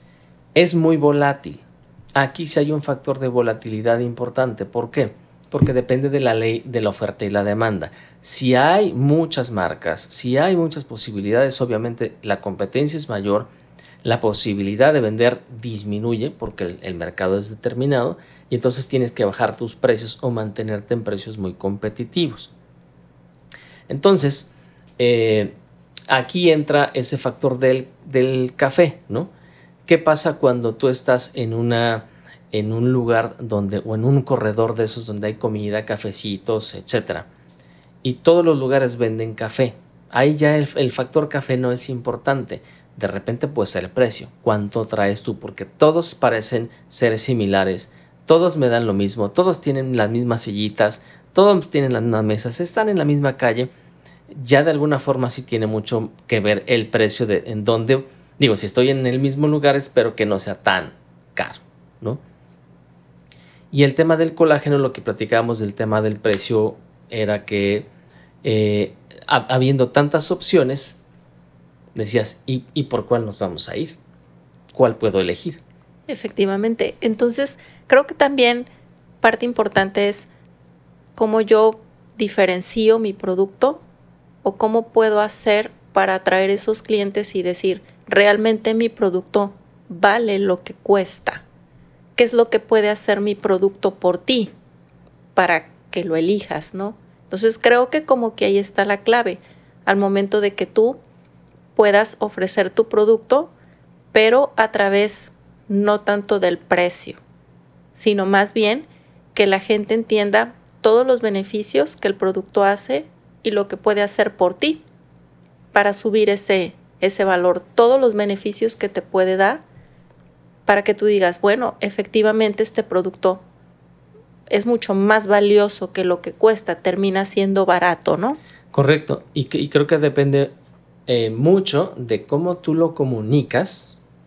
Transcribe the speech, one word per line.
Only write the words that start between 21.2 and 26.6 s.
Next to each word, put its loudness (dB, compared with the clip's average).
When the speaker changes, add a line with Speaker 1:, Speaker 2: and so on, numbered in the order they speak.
Speaker 1:
muy -6
competitivos. -6
Entonces, 2
eh, 2
aquí 2
entra 2